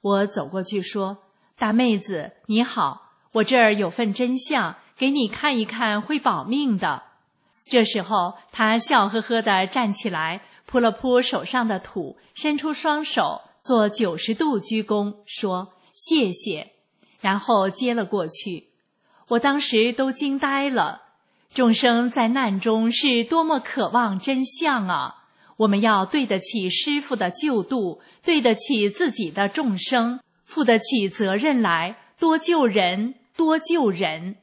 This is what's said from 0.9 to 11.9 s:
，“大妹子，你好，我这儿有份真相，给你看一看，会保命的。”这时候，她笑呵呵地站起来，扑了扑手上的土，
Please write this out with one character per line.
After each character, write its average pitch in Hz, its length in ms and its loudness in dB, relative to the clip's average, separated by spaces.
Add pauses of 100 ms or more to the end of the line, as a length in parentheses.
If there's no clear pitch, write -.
，“大 214 140 0
妹 226 260 4
子， 185 360 -8 (120)
你 220 160 2
好， 180 540 -4 (160)
我 226 100 2
这 254 160 2
儿 220 160 6
有 202 160 -2
份 214 240 -2
真 254 240 -2
相， 240 380 -2 (200)
给 262 140 0
你 277 160 2
看 269 320 -2
一 220 60 0
看， 214 360 -2
会 294 200 -2
保 175 240 0
命 247 340 0
的。” 151 240 -4 (640)
这 233 180 4
时 220 160 -2
候， 180 340 -2 (180)
她 220 260 2
笑 226 300 4
呵 220 120 -2
呵 226 220 -2
地 196 240 2
站 220 260 -2
起 202 180 -4
来， 165 320 -6 (240)
扑 254 140 0
了 233 100 4
扑 247 320 2
手 214 220 -2
上 233 240 -2
的 196 100 -2
土， 170 400 -10 (160)